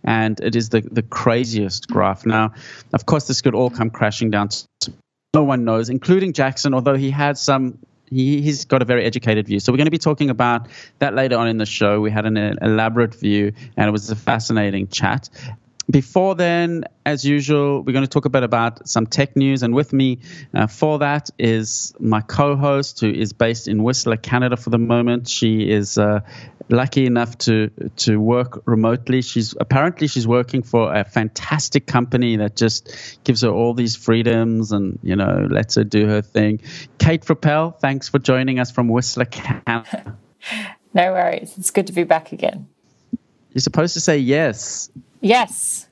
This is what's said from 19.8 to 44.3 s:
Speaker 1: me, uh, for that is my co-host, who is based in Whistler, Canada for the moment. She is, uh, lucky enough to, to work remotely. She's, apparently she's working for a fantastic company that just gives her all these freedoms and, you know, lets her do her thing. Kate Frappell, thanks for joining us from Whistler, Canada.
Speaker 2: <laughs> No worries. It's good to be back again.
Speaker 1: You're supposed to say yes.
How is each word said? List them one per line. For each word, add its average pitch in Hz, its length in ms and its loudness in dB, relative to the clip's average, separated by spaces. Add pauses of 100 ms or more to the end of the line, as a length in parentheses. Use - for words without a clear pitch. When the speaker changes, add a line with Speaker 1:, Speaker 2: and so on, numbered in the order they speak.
Speaker 1:
me, 131 280 0 (340)
uh, 107 140 2
for 151 320 0
that 147 400 -2
is 113 600 -2
my 110 220 0
co-host, 143 800 0
who 107 100 0
is 101 240 -4
based 113 340 0
in 107 140 0
Whistler, 117 340 0
Canada 123 400 0
for 120 140 -8
the 117 80 2
moment. 120 500 0
She 110 400 0
is, 104 300 0
uh, 104 220 2 (500)
lucky 127 380 2
enough 117 320 -2
to, 110 320 2 (240)
to 107 240 2
work 123 480 0
remotely. 117 560 2
She's, 113 360 -4
apparently 151 460 2
she's 120 220 -2
working 123 340 2
for 110 320 0
a 101 100 0
fantastic - 840 -2
company 120 480 2
that 104 200 -2
just - 680 -4
gives 117 180 0
her 120 80 2
all 117 240 0
these 117 220 -2
freedoms 113 760 0
and, 98 300 -2
you 92 140 -2
know, 98 340 0
lets - 240 -2
her 110 100 4
do 104 220 2
her 107 160 2
thing. 107 400 0 (380)
Kate 160 240 4
Frappell, 160 560 0
thanks 135 280 -2
for 143 120 0
joining 131 400 2
us 123 100 -2
from 120 200 0
Whistler, 123 360 0
Canada. - 920 -6 (360)
Speaker 2:
<laughs> 214 420 -14
No 185 200 2
worries. 175 440 -4
It's - 140 -4
good 196 160 0
to 180 60 -12
be 175 100 0
back 160 280 0
again. - 360 -4 (840)
Speaker 1:
You're 131 80 0
supposed 165 340 0
to 165 40 -4
say 156 200 2
yes. 135 720 -2 (300)